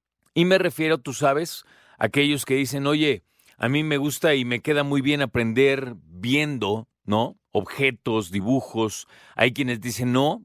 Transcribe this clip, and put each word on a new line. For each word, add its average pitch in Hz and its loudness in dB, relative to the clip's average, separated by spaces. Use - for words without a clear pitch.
Y 170 4
me 185 4
refiero, 160 0
tú 135 -8
sabes, 147 0
a - 0
aquellos 143 0
que 131 0
dicen, 139 -2
"Oye, 147 0
a - -2
mí 147 2
me 151 0
gusta 147 0
y 131 0
me 120 -2
queda 147 0
muy 143 0
bien 143 0
aprender 123 2
viendo, 110 -2
¿no? 107 0
Objetos, 110 -2
dibujos". 110 -2
Hay 123 2
quienes 123 -4
dicen, 123 -4
"No, 147 2